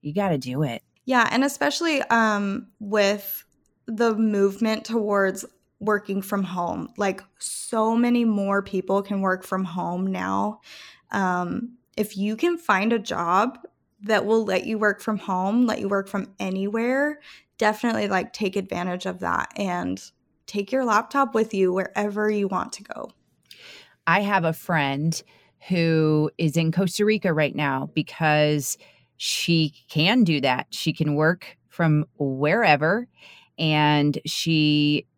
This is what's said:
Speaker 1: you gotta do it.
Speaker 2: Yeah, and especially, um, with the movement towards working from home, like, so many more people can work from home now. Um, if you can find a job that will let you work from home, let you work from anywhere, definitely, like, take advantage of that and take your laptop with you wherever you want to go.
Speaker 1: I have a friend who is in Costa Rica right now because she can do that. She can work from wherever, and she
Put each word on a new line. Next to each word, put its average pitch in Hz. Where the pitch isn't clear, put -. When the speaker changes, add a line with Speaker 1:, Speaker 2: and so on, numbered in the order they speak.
Speaker 1:
you 147
gotta 185
do 127
it. -
Speaker 2:
Yeah, 247
and 254
especially, 285
um, 208
with 202
the 226
movement 214
towards 202
working 202
from 196
home, 175
like, 196
so 220
many 240
more 196
people 196
can 196
work 185
from 190
home 180
now. 196
Um, 180
if 214
you 208
can 339
find 214
a 233
job 190
that 202
will 220
let 185
you 220
work 208
from 214
home, 196
let 226
you 196
work 196
from -
anywhere, 233
definitely, 220
like, 196
take 190
advantage 180
of 180
that 175
and 180
take 202
your 262
laptop 226
with 220
you 190
wherever 208
you 208
want 185
to 202
go. -
Speaker 1:
I 180
have 196
a 160
friend 151
who 160
is 165
in 160
Costa 196
Rica 208
right 151
now 139
because 151
she 160
can 202
do 156
that. 131
She -
can 147
work 156
from 151
wherever, 156
and 151
she 151